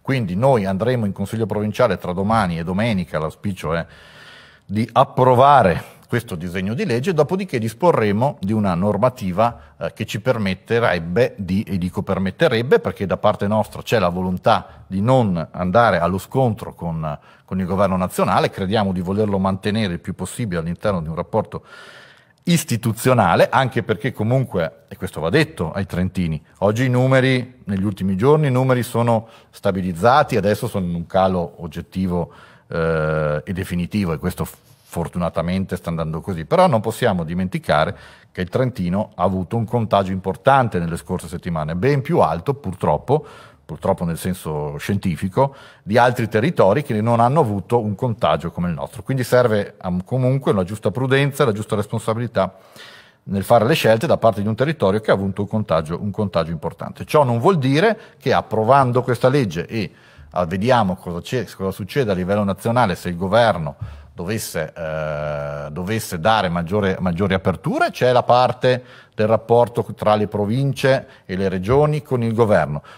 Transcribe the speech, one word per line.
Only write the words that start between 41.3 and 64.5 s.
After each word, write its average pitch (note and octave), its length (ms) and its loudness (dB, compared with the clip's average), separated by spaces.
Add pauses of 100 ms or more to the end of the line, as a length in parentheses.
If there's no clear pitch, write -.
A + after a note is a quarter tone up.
ben C3 260 0
più D#3 200 0
alto E2 340 0
purtroppo, F2+ 720 -2 (380)
purtroppo D3 400 -4
nel E2+ 140 -4
senso D2+ 580 -6
scientifico, G2 800 -2 (260)
di G#2+ 160 0
altri A#2+ 300 2
territori G#2+ 560 2
che G#2+ 160 -2
non A#2 180 2
hanno B2 220 4
avuto A2 400 0
un G#2+ 160 -4
contagio E2 560 -2
come F2 160 -4
il E2+ 60 -2
nostro. C#2 280 -12
Quindi C3+ 220 -2
serve, A2+ 580 2
um, F2+ 220 -4
comunque C3 480 0
una G2 120 2
giusta G#2+ 280 -4
prudenza C3+ 500 0
e C#3+ 40 4
la A2+ 60 0
giusta G#2+ 220 -4
responsabilità G#2+ 800 -2 (720)
nel F#2+ 180 -4
fare A2 240 6
le D3 80 4
scelte A2+ 320 2
da A2+ 120 2
parte G#2+ 240 2
di G2+ 60 -2
un A2 60 0
territorio A#2+ 460 0
che - 100 -2
ha D#3+ 40 6
avuto G2 280 -2
un G2 60 -4
contagio, E2 520 -2
un G2+ 120 -6
contagio E2+ 400 -2
importante. - 520 -10
Ciò D3+ 200 4
non A#2+ 140 0
vuol E3+ 200 2
dire D3+ 400 2 (200)
che B2 140 0
approvando A#2+ 720 4
questa B2+ 260 2
legge G#2 380 0
e, G#2 240 -6 (400)
ah, F2 140 -2
vediamo G2 500 0
cosa F2 280 -10
c'è, A#2 240 -6
cosa F#2+ 240 -6
succede G#2+ 420 -2
a - 20 2
livello F#2+ 300 0
nazionale, A2 500 0
se - 140 -8
il F2 80 -6
governo F2 600 2 (360)
dovesse, F2 640 -6